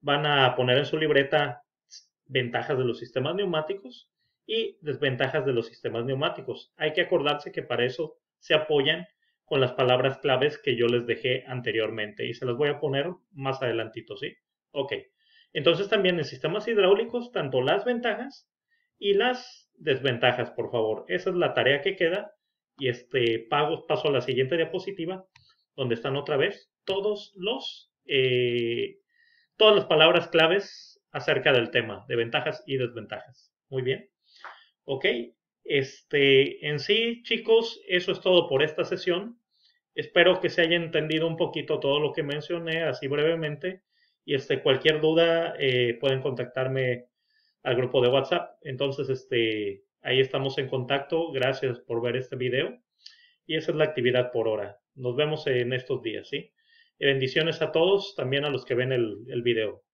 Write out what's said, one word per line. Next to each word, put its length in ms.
van 240
a 300
poner 200
en 80
su 140
libreta 640
ventajas 500
de 80
los 140
sistemas 380
neumáticos 760
y 380
desventajas 640
de 80
los 140
sistemas 360
neumáticos. 720
Hay 160
que 80
acordarse 520
que 100
para 240
eso 320
se 140
apoyan 540
con 160
las 120
palabras 460
claves 400
que 180
yo 100
les 200
dejé 420
anteriormente 760
y 100
se 120
las 100
voy 120
a 100
poner 280
más 300
adelantito, 540
¿sí? 160
Ok, 220
entonces 360
también 300
en 60
sistemas 440
hidráulicos, 640
tanto 280
las 240
ventajas 640
y 180
las 600
desventajas, 760
por 180
favor. 380
Esa 220
es 60
la 160
tarea 280
que 160
queda 360
y, 120
este, 500
pago, 480
paso 180
a 60
la 80
siguiente 360
diapositiva, 680
donde 220
están 180
otra 220
vez 360
todos 500
los, 580
eh, 920
todas 180
las 120
palabras 420
claves 840
acerca 420
del 200
tema 340
de 80
ventajas 520
y 100
desventajas. 760
Muy 140
bien. 260
Ok, 220
este, 1040
en 100
sí, 460
chicos, 640
eso 240
es 80
todo 280
por 140
esta 220
sesión. 540
Espero 460
que 100
se 120
haya 140
entendido 500
un 100
poquito 440
todo 180
lo 140
que 100
mencioné, 600
así 240
brevemente. 760
Y, 120
este, 260
cualquier 380
duda, 580
eh, 420
pueden 220
contactarme 840
al 120
grupo 240
de 80
WhatsApp. 540
Entonces, 480
este, 720
ahí 180
estamos 380
en 100
contacto. 640
Gracias 480
por 200
ver 160
este 200
video. 420
Y 100
esa 160
es 40
la 80
actividad 460
por 160
hora. 320
Nos 220
vemos 320
en 240
estos 300
días, 260
¿sí? 240
Y 80
bendiciones 540
a 120
todos, 420
también 300
a 60
los 140
que 120
ven 160
el, 240
el 140
video. 400